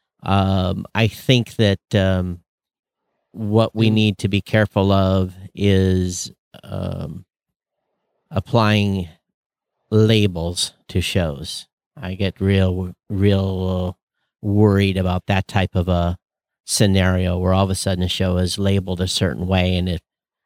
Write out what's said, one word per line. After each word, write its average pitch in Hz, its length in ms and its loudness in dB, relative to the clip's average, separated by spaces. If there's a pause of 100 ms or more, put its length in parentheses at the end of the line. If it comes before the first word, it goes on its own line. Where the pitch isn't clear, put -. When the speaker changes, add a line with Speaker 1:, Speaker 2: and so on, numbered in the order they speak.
(220)
Speaker 1:
um, 95 720 0
I 110 140 2
think - 480 0
that, 101 240 2 (160)
um, 92 460 0 (920)
what 110 440 0
we 110 140 2
Speaker 2:
Mm. 107 40 2
Speaker 1:
need 107 260 2
to - 80 -2
be 95 140 0
careful 101 500 0
of 95 420 2 (220)
is, 92 760 0 (320)
um, - 640 -8 (1040)
applying 101 800 0 (800)
labels 101 840 0 (160)
to 92 120 -2
shows. 80 640 -4 (300)
I 92 160 -10
get 95 260 -4
real, 92 540 0 (160)
real, 95 880 0
uh, - 480 -18
worried 101 520 4
about 92 300 -2
that 95 200 -2
type 95 280 -2
of 87 120 0
a 87 300 0 (480)
scenario 92 720 2
where 92 160 0
all 95 120 2
of 95 40 -2
a 95 60 -2
sudden 92 280 -4
a 90 40 0
show 90 300 -2
is 90 200 -2
labeled 98 440 -2
a 92 60 -2
certain 87 400 -4
way. 92 280 0
And 90 140 -2
if, 85 100 -4 (460)